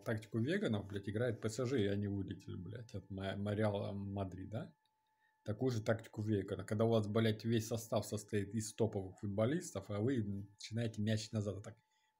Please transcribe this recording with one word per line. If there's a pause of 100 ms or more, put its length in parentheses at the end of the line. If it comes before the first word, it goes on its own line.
тактику
веганов,
блядь,
играет
П
С
Ж,
и
они
вылетели,
блядь,
от
Ма-,
Ма-,
Реала
Мадрид,
да? (720)
Такую
же
тактику
вегана.
Когда
у
вас,
блядь,
весь
состав
состоит
из
топовых
футболистов,
а
вы
начинаете
мяч
назад,
вот
так. (420)